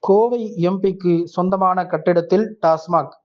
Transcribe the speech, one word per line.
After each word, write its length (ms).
கோவை 380
எம் 240
பிக்கு 320
சொந்தமான 600
கட்டிடத்தில் 600
டாஸ்மாக். 520